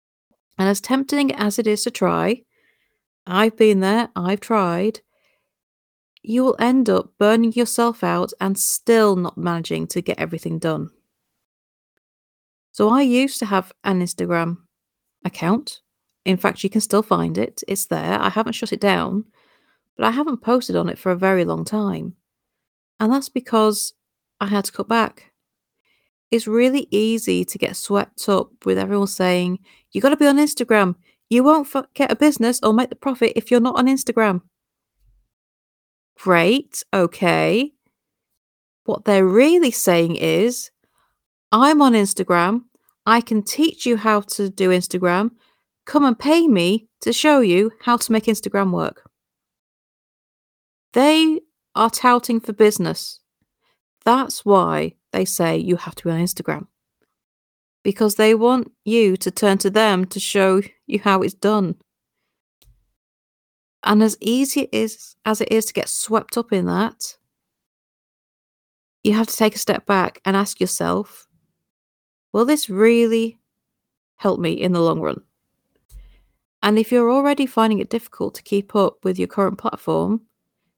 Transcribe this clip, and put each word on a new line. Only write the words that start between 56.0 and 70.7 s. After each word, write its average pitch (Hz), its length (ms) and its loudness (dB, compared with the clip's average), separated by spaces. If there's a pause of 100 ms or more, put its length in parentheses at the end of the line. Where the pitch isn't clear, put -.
be 170 60 -4
on 165 100 -2
Instagram. - 480 -6 (1120)
Because 202 320 0
they 220 200 4
want 240 380 2 (120)
you 214 320 2
to - 140 -6
turn 196 280 2
to 196 120 -2
them 202 360 2
to 190 140 -10
show 190 420 2 (240)
you 208 140 -4
how 190 220 2
it's 196 120 -4
done. 202 420 -2 (2000)
And 208 200 4
as 214 180 2
easy 269 420 -2
it - 100 -8
is, - 520 -6
as 220 160 -2
it - 100 -4
is 220 160 0
to - 60 -10
get - 160 -6
swept - 500 -4
up 233 140 -4
in 180 140 0
that, 180 500 -4 (1900)
you 208 100 0
have 220 140 0
to - 100 -8
take 214 180 0
a - 40 -14
step - 280 -4
back 185 380 -2
and 190 120 0
ask 202 240 -4
yourself, 180 680 -6 (1040)